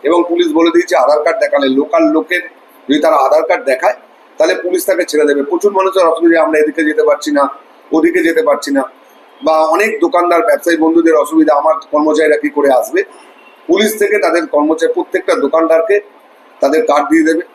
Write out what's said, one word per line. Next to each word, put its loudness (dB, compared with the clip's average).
এবং 2
পুলিশ -2
বলে 2
দিয়েছে 0
আধার 2
কার্ড -2
দেখালে, 0
লোকাল 0
লোকের -2
যদি 0
তারা 2
আধার 2
কার্ড -2
দেখায় -2
তাহলে 0
পুলিশ -4
তাকে 0
ছেড়ে 0
দেবে। 0
প্রচুর 0
মানুষের 0
অসুবিধা, 2
আমরা 0
এদিকে -2
যেতে 0
পারছি -2
না, 0
ওদিকে 0
যেতে 0
পারছি -2
না, 0
বা 2
অনেক -2
দোকানদার, 0
ব্যবসায়ী 0
বন্ধুদের 2
অসুবিধা, 2
আমার 0
কর্মচারীরা 0
কি -4
করে 0
আসবে? 0
পুলিশ 0
থেকে 0
তাদের -2
কর্মচারী, -2
প্রত্যেকটা -2
দোকানদারকে 0
তাদের 0
কার্ড 0
দিয়ে 4
দেবে। 0